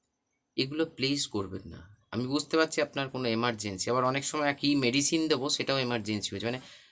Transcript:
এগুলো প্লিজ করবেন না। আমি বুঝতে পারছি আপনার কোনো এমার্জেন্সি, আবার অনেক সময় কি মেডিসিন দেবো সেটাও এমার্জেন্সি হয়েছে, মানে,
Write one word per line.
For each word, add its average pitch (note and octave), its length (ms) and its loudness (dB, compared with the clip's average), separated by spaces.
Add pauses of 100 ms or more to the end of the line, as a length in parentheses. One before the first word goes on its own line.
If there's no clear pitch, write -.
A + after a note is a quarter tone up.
(560)
এগুলো D3 300 0
প্লিজ C#3+ 400 -2
করবেন G2 400 -4
না। E2+ 300 -16 (140)
আমি A#2+ 160 -2
বুঝতে C#3+ 300 -2
পারছি D#3 260 2
আপনার C#3 260 -2
কোনো B2+ 200 -2
এমার্জেন্সি, A2+ 600 0
আবার B2+ 140 2
অনেক C3+ 200 0
সময় D3 300 0
কি C#3+ 200 2
মেডিসিন C#3+ 540 2
দেবো C3+ 200 2
সেটাও C3+ 300 2
এমার্জেন্সি G#2+ 520 0
হয়েছে, G2 160 -4
মানে, B2 140 -2 (300)